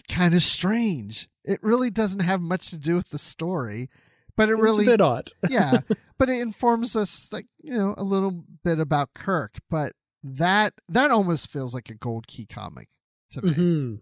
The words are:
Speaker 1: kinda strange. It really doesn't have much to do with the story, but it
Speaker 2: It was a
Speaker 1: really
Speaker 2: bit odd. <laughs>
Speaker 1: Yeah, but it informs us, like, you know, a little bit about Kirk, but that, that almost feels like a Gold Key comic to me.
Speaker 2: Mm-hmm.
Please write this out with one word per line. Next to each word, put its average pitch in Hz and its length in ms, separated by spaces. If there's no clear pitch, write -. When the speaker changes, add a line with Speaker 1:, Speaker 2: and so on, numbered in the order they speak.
Speaker 1:
kinda 175 320
strange. 175 880
It - 200
really 240 260
doesn't 202 320
have 180 200
much 170 280
to 170 100
do 160 160
with - 140
the 147 80
story, 131 720
but 214 120
it 220 40
Speaker 2:
It - 60
was 220 140
a 214 60
Speaker 1:
really 208 60
Speaker 2:
bit 226 160
odd. 127 380
<laughs> 175 100
Speaker 1:
Yeah, 196 300
but 262 120
it 247 100
informs 233 560
us, - 380
like, - 140
you 302 120
know, 202 240
a - 60
little 190 400
bit 165 160
about 143 340
Kirk, 160 440
but 156 240
that, 175 500
that 262 220
almost 180 400
feels 131 220
like 123 160
a 113 60
Gold 113 320
Key - 180
comic 82 440
to - 100
me. 180 100
Speaker 2:
Mm-hmm. 147 500